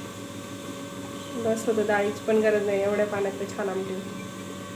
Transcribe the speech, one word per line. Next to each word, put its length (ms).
बस 240
होतं, 200
डाळीची 380
पण 120
गरज 300
नाही, 160
एवढ्या 240
पाण्यात 260
ते 140
छान 220
आमटी 260
होते. 300